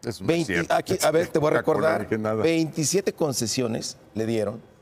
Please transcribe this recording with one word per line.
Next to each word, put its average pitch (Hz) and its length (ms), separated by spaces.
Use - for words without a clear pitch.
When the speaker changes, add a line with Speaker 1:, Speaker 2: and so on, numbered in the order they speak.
Speaker 1:
Eso 113 200
no 120 60
es 170 60
Speaker 2:
Veinti-, 170 80
Speaker 1:
cierto. 92 300
Speaker 2:
aquí, 180 280
a 151 80
ver, 165 180
te - 100
voy 151 100
a 127 140
Speaker 1:
Coca-Cola, 160 260
Speaker 2:
recordar, 165 140
Speaker 1:
ni 101 40
que 110 120
nada. 110 240
Speaker 2:
veintisiete 165 720
concesiones 120 800
le 110 140
dieron 110 340